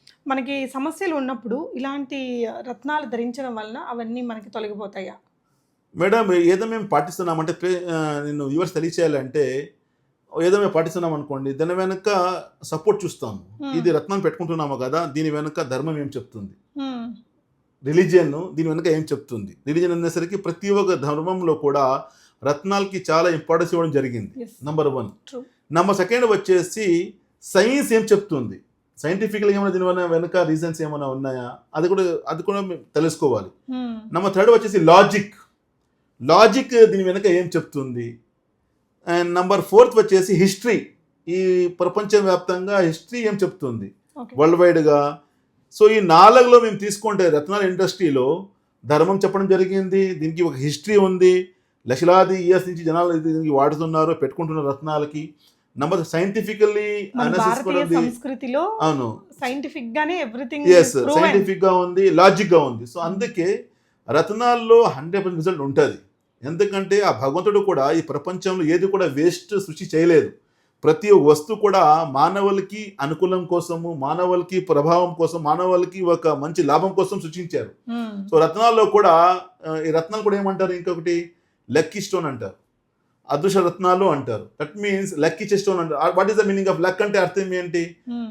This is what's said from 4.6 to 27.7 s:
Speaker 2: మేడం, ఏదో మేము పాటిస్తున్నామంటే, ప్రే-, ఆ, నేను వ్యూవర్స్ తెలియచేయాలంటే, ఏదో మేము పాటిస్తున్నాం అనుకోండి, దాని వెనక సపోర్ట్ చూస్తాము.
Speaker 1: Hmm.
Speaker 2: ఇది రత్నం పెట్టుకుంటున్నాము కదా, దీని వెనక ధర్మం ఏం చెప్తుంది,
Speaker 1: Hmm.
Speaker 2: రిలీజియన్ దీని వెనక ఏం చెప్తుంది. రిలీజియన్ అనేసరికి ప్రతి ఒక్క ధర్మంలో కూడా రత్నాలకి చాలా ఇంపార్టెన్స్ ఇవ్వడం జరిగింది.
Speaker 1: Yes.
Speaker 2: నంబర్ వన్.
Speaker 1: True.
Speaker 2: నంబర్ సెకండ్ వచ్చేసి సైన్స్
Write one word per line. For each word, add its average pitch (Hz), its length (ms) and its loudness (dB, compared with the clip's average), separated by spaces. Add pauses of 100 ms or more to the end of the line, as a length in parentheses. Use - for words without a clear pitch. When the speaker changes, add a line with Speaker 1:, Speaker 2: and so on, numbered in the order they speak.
Speaker 2:
మేడం, 196 380 0
ఏదో 180 320 2
మేము 220 220 -6
పాటిస్తున్నామంటే, 165 640 -4
ప్రే-, 180 360 -6
ఆ, 151 360 -4
నేను 147 200 -6
వ్యూవర్స్ 170 280 -4
తెలియచేయాలంటే, 151 1000 -2 (720)
ఏదో 185 160 2
మేము 202 100 0
పాటిస్తున్నాం 165 440 -2
అనుకోండి, 139 400 -8
దాని 160 200 -4
వెనక 185 720 -2 (200)
సపోర్ట్ 190 420 -2
చూస్తాము. 107 400 -10 (180)
Speaker 1:
Hmm. 277 140 -6
Speaker 2:
ఇది 165 140 0
రత్నం 196 280 -2
పెట్టుకుంటున్నాము 160 560 -4
కదా, 131 300 -4
దీని 156 240 -4
వెనక 151 320 -6
ధర్మం 143 360 -6
ఏం 143 180 -8
చెప్తుంది, 107 640 -16
Speaker 1:
Hmm. 247 320 -10 (720)
Speaker 2:
రిలీజియన్ 160 720 0
దీని 160 140 -4
వెనక 165 180 -4
ఏం 156 140 0
చెప్తుంది. 120 560 -10 (100)
రిలీజియన్ 175 260 0
అనేసరికి 170 440 -4
ప్రతి 180 320 -8
ఒక్క 196 240 2
ధర్మంలో 160 600 -2
కూడా 139 500 0 (400)
రత్నాలకి 190 680 -4
చాలా 165 180 2
ఇంపార్టెన్స్ 170 440 -2
ఇవ్వడం 165 180 -2
జరిగింది. 120 460 -4
Speaker 1:
Yes. 233 120 -14 (140)
Speaker 2:
నంబర్ 151 240 -2
వన్. 127 200 -6 (220)
Speaker 1:
True. 254 140 -16 (280)
Speaker 2:
నంబర్ 190 240 2
సెకండ్ 220 300 0
వచ్చేసి 185 880 0 (280)
సైన్స్ 233 520 0